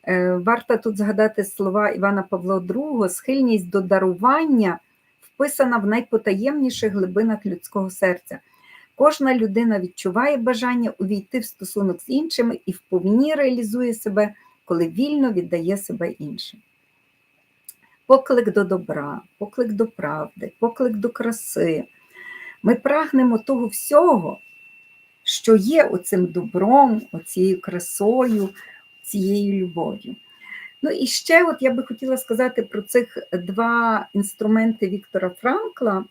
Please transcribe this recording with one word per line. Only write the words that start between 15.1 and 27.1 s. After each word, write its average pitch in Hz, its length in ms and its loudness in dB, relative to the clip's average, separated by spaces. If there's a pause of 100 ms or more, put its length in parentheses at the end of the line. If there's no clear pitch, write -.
віддає 175 440 -2
себе 180 340 -6
іншим». - 500 -12 (1500)
Поклик 254 460 4
до 202 120 2
добра, 151 560 -6 (180)
поклик 220 340 -4
до 214 140 0
правди, 151 760 -8
поклик 226 360 -2
до 208 120 -4
краси. 220 760 -4 (800)
Ми 226 120 4
прагнемо 269 640 2
того 240 280 -2
всього, 277 720 2 (920)
що - 280 6
є 269 280 4
оцим 180 420 0
добром, 214 760 4 (100)